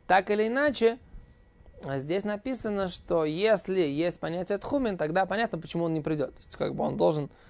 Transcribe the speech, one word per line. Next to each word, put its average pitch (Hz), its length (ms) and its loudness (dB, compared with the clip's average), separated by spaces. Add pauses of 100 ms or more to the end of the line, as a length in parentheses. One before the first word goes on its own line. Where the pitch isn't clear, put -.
так 185 240 4
или 214 180 2
иначе, 240 500 2 (880)
а 139 140 -2
здесь 170 260 -2
написано, 208 640 -4
что 170 360 -2
если 190 560 2
есть 160 380 0
понятие 180 400 -4
«тхумин», 240 380 -2
тогда 170 300 2
понятно, 202 320 -2
почему 170 260 -4
он 165 80 0
не 156 80 0
придёт. 151 340 -2
То - 40 -20
есть, - 180 -20
как 143 180 -2
бы - 100 -2
он - 120 -2
должен 151 320 2 (220)